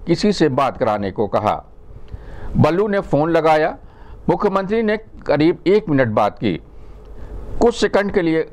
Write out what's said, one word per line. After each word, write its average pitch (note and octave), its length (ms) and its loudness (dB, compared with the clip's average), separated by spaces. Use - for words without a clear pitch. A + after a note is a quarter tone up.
किसी F#3 260 2
से D#3 180 2
बात B2+ 260 0
कराने G#2 340 0
को G#2 180 -2
कहा। G2+ 340 0
बल्लू F3+ 300 4
ने G3+ 140 0
फ़ोन D3+ 300 0
लगाया। D#3 440 2
मुख्यमंत्री G3 540 0
ने G#3+ 120 0
करीब D#3 420 2
एक G3+ 220 2
मिनट C3+ 200 2
बात G#2+ 300 0
की। G2+ 140 0
कुछ A#3 140 4
सेकंड G3+ 360 0
के G3+ 100 2
लिए D#3+ 320 0